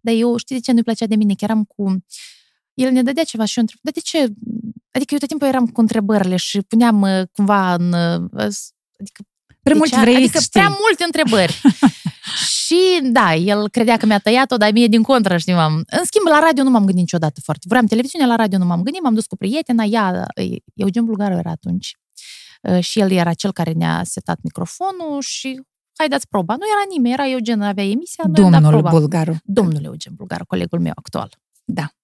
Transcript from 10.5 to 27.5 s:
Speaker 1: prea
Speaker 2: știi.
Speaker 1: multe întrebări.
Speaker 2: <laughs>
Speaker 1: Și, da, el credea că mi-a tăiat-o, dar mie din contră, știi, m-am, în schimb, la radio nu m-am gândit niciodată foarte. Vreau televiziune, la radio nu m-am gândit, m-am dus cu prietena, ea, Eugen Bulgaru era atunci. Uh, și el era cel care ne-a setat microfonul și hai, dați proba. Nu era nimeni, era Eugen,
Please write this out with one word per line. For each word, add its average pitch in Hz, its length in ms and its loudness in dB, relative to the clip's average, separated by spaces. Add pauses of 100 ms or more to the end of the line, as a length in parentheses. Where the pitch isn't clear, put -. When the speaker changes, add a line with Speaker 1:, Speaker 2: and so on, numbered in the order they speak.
Speaker 1:
prea - 140 4
Speaker 2:
știi. 403 160 0
Speaker 1:
multe 415 240 0
întrebări. 226 560 0 (420)
Speaker 2:
<laughs> - 600 -8
Speaker 1:
Și, 359 380 2
da, 233 320 4
el 202 340 0
credea 233 280 2
că 220 100 0
mi-a 214 120 4
tăiat-o, 254 380 2
dar 214 160 4
mie 233 140 4
din 220 160 4
contră, 214 340 2
știi, 170 160 -2
m-am, 160 200 2 (140)
în 339 180 -2
schimb, 403 220 0
la 302 120 6
radio 302 240 2
nu 269 80 2
m-am 226 140 4
gândit 196 160 2
niciodată 160 440 -2
foarte. - 240 -6
Vreau 247 160 4
televiziune, 247 420 0
la 233 100 2
radio 208 220 0
nu 180 60 2
m-am 175 180 0
gândit, 311 200 -6
m-am 247 120 2
dus 220 120 -2
cu - 100 -12
prietena, 233 480 -2
ea, 202 420 0 (480)
Eugen 196 300 -2
Bulgaru 202 300 -2
era 170 160 -4
atunci. 180 460 -8 (680)
Uh, 180 180 0
și 196 200 -4
el 190 100 2
era 175 240 0
cel 196 180 -6
care 160 200 -4
ne-a 165 320 -2
setat - 380 -8
microfonul 311 760 -8
și 262 400 -10 (360)
hai, 311 120 0
dați 277 200 -4
proba. 190 260 -2
Nu 294 80 -8 (120)
era 403 220 -2
nimeni, 240 180 2
era 269 160 -2
Eugen, 233 320 -2